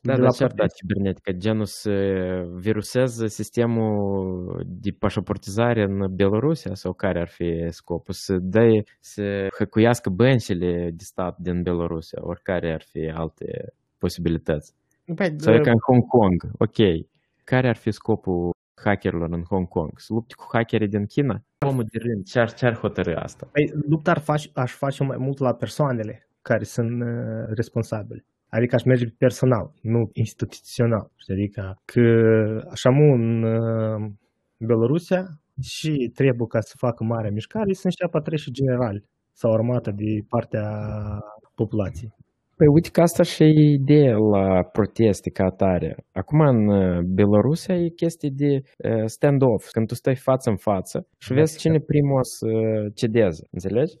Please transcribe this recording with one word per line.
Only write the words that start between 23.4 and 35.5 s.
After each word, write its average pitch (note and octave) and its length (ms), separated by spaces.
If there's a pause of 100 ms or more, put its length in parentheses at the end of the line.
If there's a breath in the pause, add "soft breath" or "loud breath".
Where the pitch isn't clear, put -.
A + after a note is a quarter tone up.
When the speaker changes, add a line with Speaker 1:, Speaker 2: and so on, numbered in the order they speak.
Speaker 2:
Păi, D3 200 (180)
lupta D#3+ 220
ar D#3+ 80
face, D3+ 340
aș B2+ 180
face C#3 320
mai B2+ 160
mult C#3 200
la B2 140
persoanele A#2+ 760 (140)
care G#2+ 220
sunt, A#2+ 380
uh, A#2+ 60 (480)
responsabile. A2+ 720 (240)
Adică B2 260
aș A#2+ 80
merge B2+ 220 (120)
personal, B2+ 540 (100)
nu A2+ 320
instituțional. - 1000
Știi? - 180
Adică G2 520
că, - 160 (680)
așa - 180
mult C#3 320
în, A2+ 220
uh, A2+ 680 (460)
Belarusia B2 680 (360)